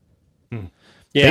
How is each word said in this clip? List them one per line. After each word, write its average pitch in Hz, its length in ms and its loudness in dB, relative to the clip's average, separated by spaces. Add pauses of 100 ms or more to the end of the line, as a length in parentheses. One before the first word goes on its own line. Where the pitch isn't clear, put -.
(500)
Hmm. 110 160 -14 (480)
Yeah, 143 180 2